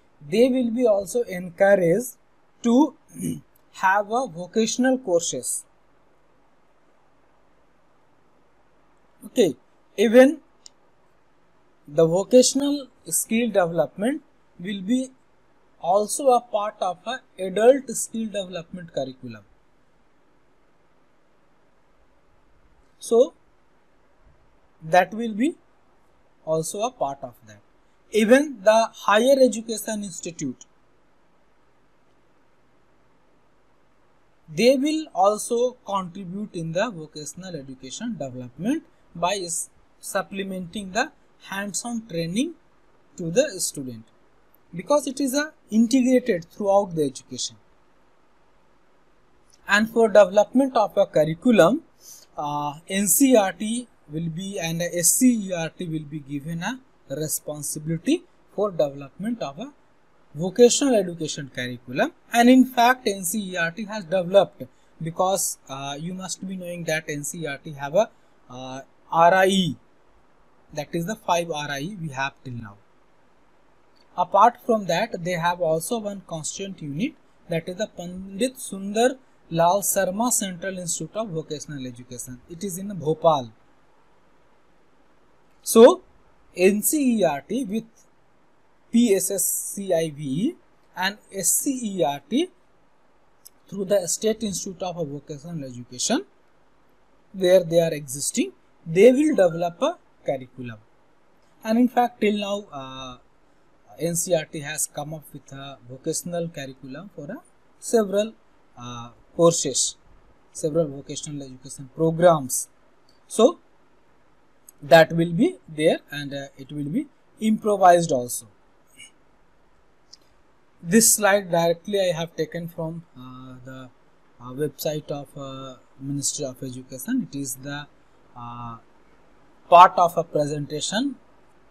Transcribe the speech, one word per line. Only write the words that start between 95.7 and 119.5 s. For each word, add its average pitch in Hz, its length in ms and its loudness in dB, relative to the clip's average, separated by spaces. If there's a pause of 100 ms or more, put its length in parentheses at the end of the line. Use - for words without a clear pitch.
where 185 320 4
they 165 160 4
are 165 120 0
existing, 147 600 -4 (340)
they 190 240 8
will 285 240 2
develop 175 480 0
a 320 160 -2 (260)
curriculum. 123 540 -8 (840)
And 226 140 0
in 247 100 4
fact, 240 320 0
till 208 180 2
now, 202 340 -6
uh, 131 460 -14 (800)
N 170 180 -2
C 180 160 -2
E 170 40 4
R 156 100 -2
T 160 140 -12
has 147 260 -8
come 147 260 -10
up 156 200 -14
with - 200 -20
a 135 260 -16 (100)
vocational 170 600 -6
curriculum 139 640 -14
for 147 160 -14
a 294 120 -12 (360)
several, 202 540 0 (460)
uh, 120 320 -14 (260)
courses, 165 600 2 (560)
several 160 340 -2
vocational 143 560 -12
education 131 540 -18
programs. 160 720 2 (580)
So 269 320 4 (1200)
that 160 300 6
will 170 200 0
be 269 240 2 (120)
there, 160 320 2 (100)
and, 143 240 -10
uh, 139 120 -10 (120)
it 135 120 -20
will 147 260 -6
be 294 100 -2 (340)
improvised 190 720 4
also. 123 340 -4 (2250)